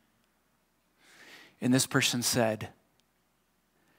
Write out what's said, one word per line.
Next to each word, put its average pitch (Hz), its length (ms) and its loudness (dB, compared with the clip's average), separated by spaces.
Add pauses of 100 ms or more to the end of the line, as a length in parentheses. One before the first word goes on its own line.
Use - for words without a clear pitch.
(1600)
And 123 140 2
this 131 140 2
person 123 340 0
said, 110 480 -2 (1300)